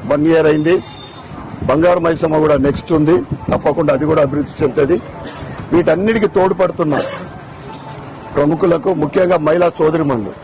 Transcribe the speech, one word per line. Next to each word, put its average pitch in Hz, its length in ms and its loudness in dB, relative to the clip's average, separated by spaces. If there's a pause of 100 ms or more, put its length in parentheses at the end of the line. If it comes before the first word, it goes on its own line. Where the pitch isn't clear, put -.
(100)
వన్ 147 200 2
ఇయర్ 160 200 4
అయింది. 156 240 2 (920)
బంగారు 175 380 4
మైసమ్మ 160 380 0
కూడా 151 120 4 (100)
నెక్స్ట్ 143 320 -2
ఉంది, 156 180 4 (340)
తప్పకుండా 147 460 0
అది 139 140 -2
కూడా 156 160 4
అభివృద్ధి 139 340 -4
చెందుతుంది. 143 360 2 (760)
వీటన్నిటికీ 180 640 2
తోడ్పడుతున్న 180 580 2 (1400)
ప్రముఖులకు, 165 560 2 (120)
ముఖ్యంగా 180 440 2
మహిళా 170 320 4
సోదరిమణులు 143 640 0